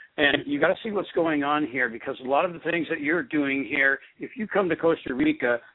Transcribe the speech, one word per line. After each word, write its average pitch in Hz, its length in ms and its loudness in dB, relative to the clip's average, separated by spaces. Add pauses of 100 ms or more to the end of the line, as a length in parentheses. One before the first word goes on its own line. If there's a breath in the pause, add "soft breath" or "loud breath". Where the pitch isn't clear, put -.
(160 soft breath)
And 143 300 2
you 143 140 -2
gotta 175 240 4
see 220 80 -4
what's 196 220 -2
going 160 300 2
on 147 240 0
here, 123 220 0
because 117 340 -8
a 127 40 -8
lot 143 180 2
of 175 80 -2
the 160 60 -12
things 165 300 -2
that 160 120 -4
you're 151 220 0
doing 139 440 0
here, 139 320 2 (200 soft breath)
if - 160 -10
you 220 120 -6
come 190 220 0
to 160 60 0
Costa 160 380 0
Rica, 131 460 2 (160 soft breath)